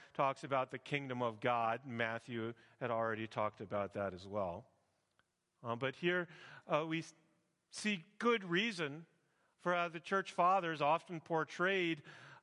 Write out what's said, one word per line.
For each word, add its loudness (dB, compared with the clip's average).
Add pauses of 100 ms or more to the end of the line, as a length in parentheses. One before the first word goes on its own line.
(140)
talks 0
about 0
the -8
kingdom -2
of 0
God, 4
Matthew -2 (260)
had -2
already 0
talked -2
about -4
that 0
as -12
well. -4 (1000)
Uh, -2
but -2
here, 0 (400)
uh, 2
we -2
s-, -10 (580)
see -2 (160)
good 2
reason -2 (560)
for 2
how 2
the -8
church -2
fathers 4
often 2
portrayed, 0 (400)